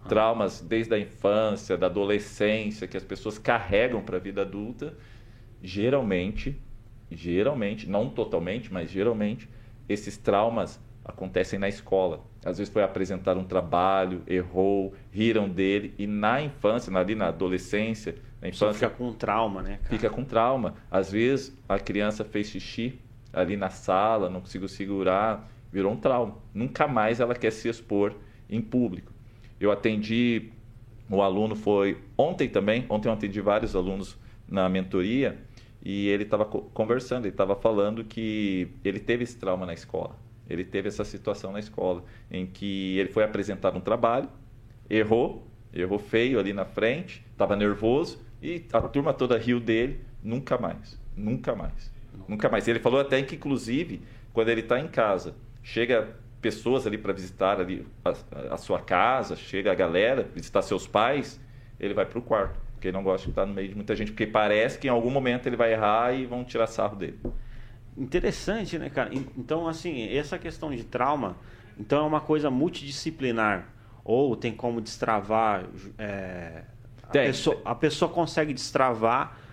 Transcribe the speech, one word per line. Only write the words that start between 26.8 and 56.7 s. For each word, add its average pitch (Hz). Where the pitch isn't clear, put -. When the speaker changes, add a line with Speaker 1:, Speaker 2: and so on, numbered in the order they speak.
Speaker 2:
mais 117
ela 120
quer 113
se -
expor 101
em 110
público. 110
Eu 101
atendi, 110
o 98
aluno 104
foi, 101
ontem 156
também, 107
ontem 107
eu 113
atendi 107
vários 104
alunos 95
na 92
mentoria, 95
e 101
ele 101
tava 104
co-, -
conversando, 120
ele 92
tava 98
falando 110
que 107
ele 98
teve 120
esse 117
trauma 92
na 85
escola. -
Ele 85
teve 98
essa 101
situação 101
na 101
escola, 92
em 92
que 95
ele 95
foi 107
apresentar 101
um 92
trabalho, 117
errou, 110
errou 92
feio 117
ali 98
na 95
frente, 123
tava 101
nervoso, 104
e 165
a 113
turma 143
toda 123
riu 120
dele, 117
nunca 123
mais, -
nunca 117
mais, -
Speaker 1:
Nunca. 95
Speaker 2:
nunca 107
mais. 113
Ele 117
falou 127
até 135
que, 139
inclusive, 131
quando 113
ele 110
tá 123
em 151
casa, 98
chega 117
pessoas 120